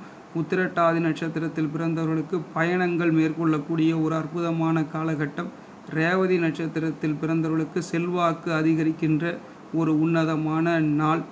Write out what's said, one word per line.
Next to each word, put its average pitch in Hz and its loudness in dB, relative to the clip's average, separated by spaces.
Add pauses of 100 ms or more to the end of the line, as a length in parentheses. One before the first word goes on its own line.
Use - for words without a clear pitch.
(380)
உத்திரட்டாதி 170 2
நட்சத்திரத்தில் 160 -2
பிறந்தவர்களுக்கு 160 -2 (140)
பயணங்கள் 170 2
மேற்கொள்ளக்கூடிய 160 2
ஒரு 156 0
அற்புதமான 160 0
காலகட்டம். 160 -4 (400)
ரேவதி 180 2
நட்சத்திரத்தில் 160 -2
பிறந்தவர்களுக்கு 160 0
செல்வாக்கு 170 0
அதிகரிக்கின்ற 156 2 (380)
ஒரு 156 2
உன்னதமான 160 2
நாள். 156 2 (120)